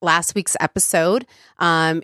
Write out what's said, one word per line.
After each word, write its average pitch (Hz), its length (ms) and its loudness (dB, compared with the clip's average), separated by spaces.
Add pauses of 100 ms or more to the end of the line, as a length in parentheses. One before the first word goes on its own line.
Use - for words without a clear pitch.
last 170 320 0
week's 196 260 -4
episode, 185 640 0 (340)
um, 165 440 0